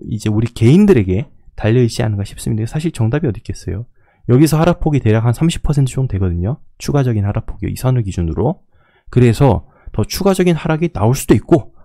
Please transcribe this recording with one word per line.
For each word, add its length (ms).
이제 200
우리 200
개인들에게 840
달려있지 480
않은가 200
싶습니다. 420
사실 260
정답이 340
어디 120
있겠어요? 460
여기서 300
하락폭이 420
대략 240
한 80
삼십 320
퍼센트 260
정도 220
되거든요. 480
추가적인 460
하락폭이 440
이 60
선을 300
기준으로. 580
그래서 560
더 120
추가적인 500
하락이 380
나올 240
수도 180
있고 400